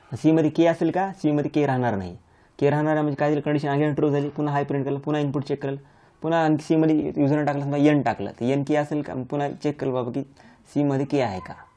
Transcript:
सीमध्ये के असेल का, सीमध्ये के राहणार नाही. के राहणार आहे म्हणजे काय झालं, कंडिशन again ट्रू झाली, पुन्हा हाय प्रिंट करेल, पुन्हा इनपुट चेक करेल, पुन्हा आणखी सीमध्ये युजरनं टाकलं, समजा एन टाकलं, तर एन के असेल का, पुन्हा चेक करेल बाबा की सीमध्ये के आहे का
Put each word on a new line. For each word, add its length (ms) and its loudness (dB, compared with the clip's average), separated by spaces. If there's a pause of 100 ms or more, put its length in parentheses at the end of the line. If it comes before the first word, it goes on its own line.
(160)
सीमध्ये 340 4
के 160 2
असेल 240 2
का, 220 -2
सीमध्ये 380 -2
के 160 0
राहणार 300 0
नाही. 200 -8 (420)
के 120 4
राहणार 220 0
आहे 100 2
म्हणजे 140 -2
काय 120 0
झालं, 120 0
कंडिशन 280 -2
again 260 2
ट्रू 160 2
झाली, 180 0
पुन्हा 260 -4
हाय 100 0
प्रिंट 200 -2
करेल, 140 -2
पुन्हा 240 -2
इनपुट 200 -2
चेक 200 -4
करेल, 160 -6 (440)
पुन्हा 220 2
आणखी 180 2
सीमध्ये 540 2
युजरनं 280 2
टाकलं, 200 -2
समजा 120 -2
एन 260 6
टाकलं, 280 -2
तर 140 -8
एन 200 0
के 120 0
असेल 260 -2
का, 120 -10 (160)
पुन्हा 200 -2
चेक 300 -6
करेल 120 -2
बाबा 180 -4
की 120 -4 (520)
सीमध्ये 320 0
के 140 0
आहे 200 -2
का 140 -14 (220)